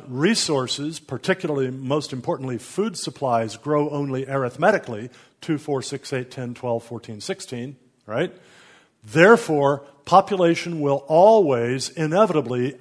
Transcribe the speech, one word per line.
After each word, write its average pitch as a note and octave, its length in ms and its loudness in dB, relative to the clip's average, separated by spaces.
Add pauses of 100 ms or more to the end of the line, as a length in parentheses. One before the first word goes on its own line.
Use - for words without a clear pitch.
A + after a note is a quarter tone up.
resources, D3 920 -2
particularly, C#3+ 680 -4
most C3+ 420 -4
importantly, C3 460 -6
food G3+ 400 -6
supplies, A#2 580 -2
grow D3 320 -2
only C#3 380 -4
arithmetically, C3 840 -2 (320)
two, D#3+ 160 -4
four, C#3 240 -4
six, - 320 -10
eight, B2+ 180 -6
ten, B2 220 -10
twelve, A#2 320 -4
fourteen, A2 380 -14
sixteen, C#3 540 -10 (280)
right? D3 300 -4 (680)
Therefore, D3 840 4 (180)
population F3 760 2
will C#3 280 0
always D3+ 800 4
inevitably D3+ 920 0